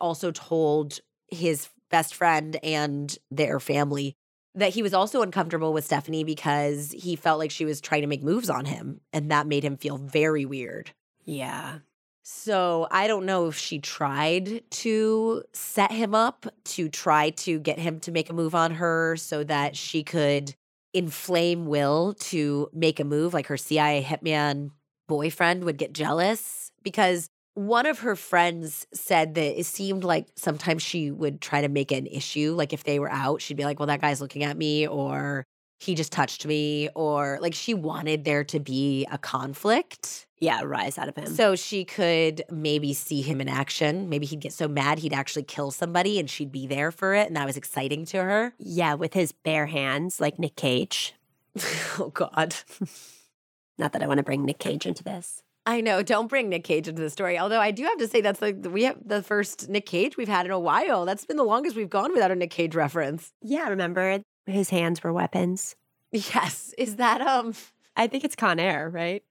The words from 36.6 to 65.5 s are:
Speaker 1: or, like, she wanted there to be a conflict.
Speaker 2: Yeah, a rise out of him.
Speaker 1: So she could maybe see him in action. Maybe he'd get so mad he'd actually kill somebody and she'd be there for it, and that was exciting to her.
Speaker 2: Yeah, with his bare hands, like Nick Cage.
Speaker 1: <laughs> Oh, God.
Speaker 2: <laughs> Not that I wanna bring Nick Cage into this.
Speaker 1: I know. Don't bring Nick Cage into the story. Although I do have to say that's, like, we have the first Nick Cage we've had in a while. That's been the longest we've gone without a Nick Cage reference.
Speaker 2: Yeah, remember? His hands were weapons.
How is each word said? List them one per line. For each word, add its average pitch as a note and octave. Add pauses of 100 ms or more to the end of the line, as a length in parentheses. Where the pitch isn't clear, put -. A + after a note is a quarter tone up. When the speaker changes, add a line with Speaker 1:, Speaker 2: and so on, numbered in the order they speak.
Speaker 1:
or, C#3+
like, E3+
she A#3
wanted D#3
there D3
to D3
be C3+
a C#3+
conflict. - (100)
Speaker 2:
Yeah, D#3
a -
rise C#3
out -
of D3
him. D3+
Speaker 1:
So F#3+
she F#3
could E3
maybe D3+
see C#3+
him C#3
in C3+
action. D3+
Maybe D3
he'd D3
get D3+
so D#3+
mad D3
he'd D#3
actually C#3
kill C#3
somebody F3+
and D3
she'd C#3+
be C3+
there C#3+
for F#3+
it, G#3
and E3
that C#3+
was C#3
exciting C#3+
to G3
her. G#3
Speaker 2:
Yeah, E3+
with D#3+
his F3+
bare D#3
hands, D3
like D3+
Nick E3
Cage. - (420)
Speaker 1:
<laughs> G3 (340)
Oh, E3
God. D#3+ (280)
Speaker 2:
<laughs> -
Not D#3+
that -
I D3
wanna C#3+
bring C#3
Nick C#3
Cage -
into F3+
this. - (240)
Speaker 1:
I A#3
know. G#3
Don't A3+
bring B3
Nick F3
Cage D#3+
into D#3+
the D#3
story. F3+
Although G#3
I G#3+
do G#3+
have G#4
to A#3
say A3+
that's, G3+
like, G3+ (120)
we G3
have C4
the G#3
first -
Nick G3+
Cage G3
we've A#3
had F#3
in F#3
a F#3+
while. F#3
That's G3
been D4+
the C#4+
longest A#3+
we've G#3+
gone G#3+
without G#3
a F#3
Nick F3
Cage E3
reference. D#3
Speaker 2:
Yeah, C#4
remember? F#3+ (240)
His G3
hands E3+
were E3+
weapons. F3+ (360)